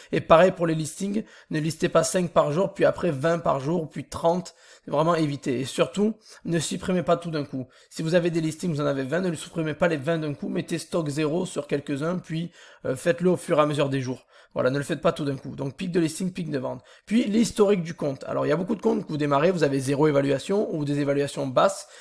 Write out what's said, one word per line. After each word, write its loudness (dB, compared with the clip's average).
Et 0
pareil 8
pour -2
les 0
listings, -4
ne -2
listez -2
pas 4
cinq 0
par 2
jour, 0
puis 0
après 2
vingt 0
par 0
jour, -2
puis -12
trente. -2
Vraiment 2
évitez. 0
Et -4
surtout, 0
ne 0
supprimez -2
pas 2
tout -6
d'un -4
coup. -8
Si -8
vous 0
avez 4
des 0
listings, -2
vous -2
en 0
avez -2
vingt, -2
ne -2
supprimez -6
pas 2
les 0
vingt -2
d'un -4
coup, -8
mettez -4
stock -4
zéro -2
sur -6
quelques-uns, -4
puis, -6
euh, -2
faites-le 2
au 4
fur 0
et 8
à 4
mesure 2
des 0
jours. -6
Voilà, 2
ne 0
le -2
faites -6
pas 4
tout -4
d'un -2
coup. -12
Donc -8
pic -6
de 2
listing, 0
pic -6
de -2
vente. -6
Puis 2
l'historique 4
du -6
compte. -6
Alors -2
il 0
y 4
a 2
beaucoup -2
de -6
comptes 0
que -12
vous -4
démarrez, 4
vous 0
avez 2
zéro 2
évaluation 2
ou -2
des 0
évaluations 0
basses. 0